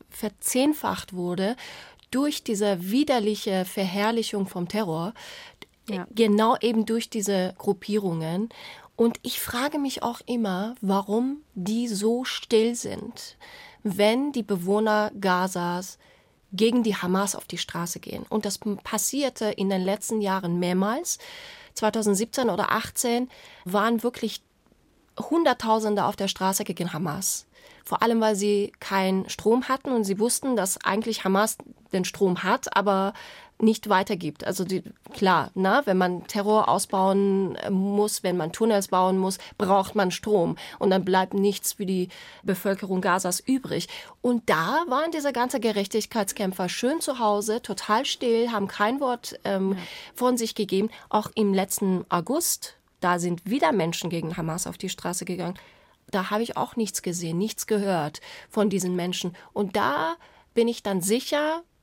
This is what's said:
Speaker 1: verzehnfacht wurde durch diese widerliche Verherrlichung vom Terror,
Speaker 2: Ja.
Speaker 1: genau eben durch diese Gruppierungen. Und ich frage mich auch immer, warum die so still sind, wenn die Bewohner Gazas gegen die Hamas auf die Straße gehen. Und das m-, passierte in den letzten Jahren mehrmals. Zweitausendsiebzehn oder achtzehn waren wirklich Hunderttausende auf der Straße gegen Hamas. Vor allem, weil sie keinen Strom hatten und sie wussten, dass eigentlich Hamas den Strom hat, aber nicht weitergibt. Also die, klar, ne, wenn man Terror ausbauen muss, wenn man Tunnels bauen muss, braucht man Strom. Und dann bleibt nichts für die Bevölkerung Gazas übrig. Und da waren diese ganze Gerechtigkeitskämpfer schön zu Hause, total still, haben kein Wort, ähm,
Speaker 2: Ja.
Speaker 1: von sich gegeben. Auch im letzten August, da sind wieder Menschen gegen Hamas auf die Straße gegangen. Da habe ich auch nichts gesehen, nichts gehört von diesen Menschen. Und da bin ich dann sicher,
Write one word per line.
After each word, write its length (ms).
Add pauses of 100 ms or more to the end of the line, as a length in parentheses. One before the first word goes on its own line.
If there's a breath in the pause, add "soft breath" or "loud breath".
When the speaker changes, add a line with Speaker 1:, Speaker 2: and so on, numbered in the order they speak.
Speaker 1:
verzehnfacht 1040
wurde 420 (540 loud breath)
durch 340
diese 460
widerliche 760
Verherrlichung 840
vom 200
Terror, 460 (760 loud breath)
Speaker 2:
Ja. 260
Speaker 1:
genau 460
eben 240
durch 240
diese 480
Gruppierungen. 920 (460 loud breath)
Und 280
ich 180
frage 380
mich 240
auch 220
immer, 560
warum 600 (140)
die 320
so 360
still 520
sind, 600 (460 loud breath)
wenn 480
die 120
Bewohner 760
Gazas 800 (540 soft breath)
gegen 320
die 120
Hamas 400
auf 100
die 120
Straße 420
gehen. 300
Und 160
das 120
m-, 200
passierte 680
in 240
den 120
letzten 400
Jahren 380
mehrmals. 580 (560 loud breath)
Zweitausendsiebzehn 760
oder 220
achtzehn 580 (360 loud breath)
waren 380
wirklich 380 (800)
Hunderttausende 840
auf 100
der 120
Straße 360
gegen 300
Hamas. 520 (400 loud breath)
Vor 160
allem, 200
weil 140
sie 440
keinen 500
Strom 380
hatten 240
und 140
sie 140
wussten, 360
dass 280
eigentlich 400
Hamas 340 (340)
den 140
Strom 380
hat, 320
aber 380 (460 loud breath)
nicht 300
weitergibt. 560
Also 180
die, 200 (300)
klar, 400
ne, 320
wenn 120
man 300
Terror 400
ausbauen 880 (140)
muss, 540
wenn 140
man 140
Tunnels 360
bauen 300
muss, 200 (200 loud breath)
braucht 380
man 160
Strom. 460 (220 loud breath)
Und 100
dann 160
bleibt 280
nichts 400
für 120
die 240 (320 loud breath)
Bevölkerung 600
Gazas 400
übrig. 480 (320 loud breath)
Und 280
da 380
waren 240
diese 200
ganze 280
Gerechtigkeitskämpfer 1080
schön 320
zu 180
Hause, 420
total 440
still, 460
haben 160
kein 320
Wort, 440
ähm, 300
Speaker 2:
Ja. 40 (380 loud breath)
Speaker 1:
von 220
sich 180
gegeben. 340 (200 loud breath)
Auch 260
im 180
letzten 560
August, 680 (240)
da 180
sind 260
wieder 280
Menschen 360
gegen 260
Hamas 320
auf 100
die 120
Straße 360
gegangen. 300 (560 loud breath)
Da 180
habe 140
ich 140
auch 180
nichts 260
gesehen, 360
nichts 280
gehört 540 (300 loud breath)
von 200
diesen 260
Menschen. 400 (180 loud breath)
Und 220
da 400 (380 loud breath)
bin 140
ich 160
dann 180
sicher, 600 (180)